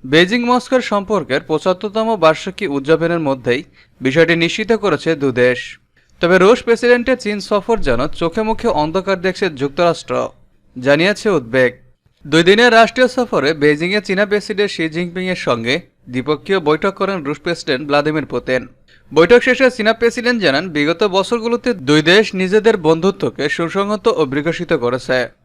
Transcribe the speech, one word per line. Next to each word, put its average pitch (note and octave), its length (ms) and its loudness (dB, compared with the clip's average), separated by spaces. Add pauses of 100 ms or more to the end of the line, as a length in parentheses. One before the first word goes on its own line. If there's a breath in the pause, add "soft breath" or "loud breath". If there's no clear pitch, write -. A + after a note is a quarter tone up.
বেজিং F3+ 400 2
মস্কোর B3 360 0
সম্পর্কের F#3+ 600 -2
পঁচাত্তরতম G3 760 -2
বার্ষিকী E3 520 0
উদযাপনের D#3+ 520 0
মধ্যেই C3+ 440 -2 (380 soft breath)
বিষয়টি E3 340 2
নিশ্চিত E3+ 360 -2
করেছে E3+ 440 0
দু C#3 160 -2
দেশ। B2 480 0 (420)
তবে F3 160 4
রুশ G3+ 260 4
প্রেসিডেন্টের A#3+ 540 2
চীন G#3 220 -6
সফর G#3 400 -2
যেন C3+ 280 0
চোখে E3 340 -4
মুখে A3 260 -2
অন্ধকার F3+ 540 -2
দেখছে F#3 280 -2
যুক্তরাষ্ট্র, C#3 800 -2 (500)
জানিয়েছে D#3+ 500 2
উদ্বেগ। B2+ 440 0 (540)
দুই D#3 160 4
দিনের A3+ 300 4
রাষ্ট্রীয় A3+ 340 4
সফরে F3 460 -2
বেজিংয়ে D#3 480 0
চীনা G3 240 -2
প্রেসিডেন্ট G3+ 460 -4
শি D#3+ 180 -4
জিনপিংয়ের F3+ 460 -6
সঙ্গে B2+ 460 -2 (280)
দ্বিপক্ষীয় D3 500 -2
বৈঠক D#3+ 340 0
করেন F#3+ 300 -6
রুশ D3 160 -6
প্রেসিডেন্ট D3+ 480 -6
ভ্লাদিমির D3 380 0
পুতিন। B2+ 420 -4 (460 soft breath)
বৈঠক A#3+ 300 6
শেষে B3+ 280 2
চীনা G#3+ 220 0
প্রেসিডেন্ট A#3 480 -2
জানান, D#3+ 280 0
বিগত D3+ 340 0
বছরগুলোতে A#3 680 -2
দুই D3+ 280 2
দেশ F#3+ 340 2
নিজেদের G3 420 2
বন্ধুত্বকে D#3+ 720 0
সুসংহত G3 580 -4
ও D#3+ 180 0
বিকশিত D#3 480 -4
করেছে। B2 560 -2 (160)